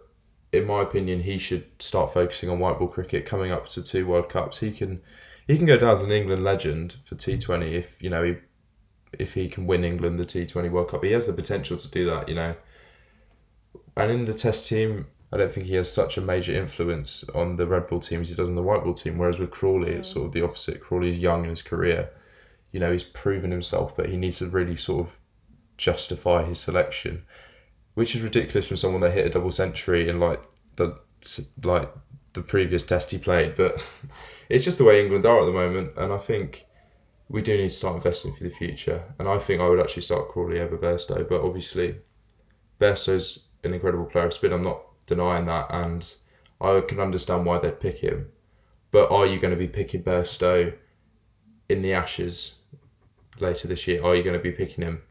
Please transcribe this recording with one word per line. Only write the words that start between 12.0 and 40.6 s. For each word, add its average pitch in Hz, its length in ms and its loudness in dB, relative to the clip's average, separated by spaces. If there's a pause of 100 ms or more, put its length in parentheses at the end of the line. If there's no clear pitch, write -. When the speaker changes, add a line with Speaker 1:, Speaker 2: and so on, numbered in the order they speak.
Speaker 1:
that, 80 220 -4
you 80 60 -4
know. 85 200 -4 (1400)
And 107 160 2
in 120 140 0
the 110 80 -2
Test 107 340 0
team, 110 400 0 (240)
I 104 60 -2
don't 98 140 4
think 92 160 -6
he 92 80 -2
has 90 160 0
such - 260 0
a 95 40 -4
major 90 320 -2
influence 85 680 -4 (120)
on 87 220 0
the 87 100 2
red 87 200 2
ball 87 120 -2
team 85 220 -4
as 82 80 -4
he 87 60 -10
does 90 140 0
on 87 60 -2
the 87 80 0
white 101 200 2
ball 87 100 0
team, 82 240 -6
whereas 87 220 2
with 90 120 -4
Crawley, 95 400 2
it's 85 180 -6
Speaker 2:
Mm. - 40 -8
Speaker 1:
sort - 140 -4
of - 40 -8
the 82 120 0
opposite. - 360 -4
Crawley's 87 400 -2
young 87 240 2
in 82 60 -4
his 82 120 -6
career. 85 480 0 (640)
You 95 80 -6
know, 85 120 0
he's 87 120 0
proven 95 480 -2
himself, 87 440 -2
but 82 140 -2
he 92 80 -4
needs 90 220 -2
to 90 80 -4
really 87 300 0
sort 85 300 -2
of - 120 -20 (580)
justify 87 680 0
his 85 160 -6
selection, 85 640 -2 (720)
which 113 200 0
is 113 60 -4
ridiculous 110 460 0
from 95 100 -4
someone 92 240 0
that 87 120 4
hit 95 120 4
a 85 40 0
double 90 220 0
century 87 560 0
in, 85 120 0
like, 85 220 2 (360)
the, 85 200 0 (640)
like, 87 280 0 (420)
the 90 80 -8
previous 87 420 0
Test - 280 0
he 92 60 -6
played. 85 380 2
But - 260 2 (340)
<laughs> - 340 -16
it's 131 160 4
just 175 120 -2
the 135 60 6
way 104 200 10
England 98 220 2
are 113 160 8
at 87 40 4
the 90 60 2
moment, 90 460 0
and 95 160 -2
I 98 60 -2
think 90 460 -6 (600)
we 104 140 -4
do 104 160 2
need 95 120 2
to - 60 -8
start 90 220 -4
investing 85 380 -2
for - 80 -16
the 87 60 -6
future. 85 540 -6 (160)
And 98 80 -4
I 98 120 2
think 92 220 0
I 90 60 4
would 87 120 6
actually 87 240 -2
start 87 260 -2
Crawley 85 300 -2
over 85 180 -4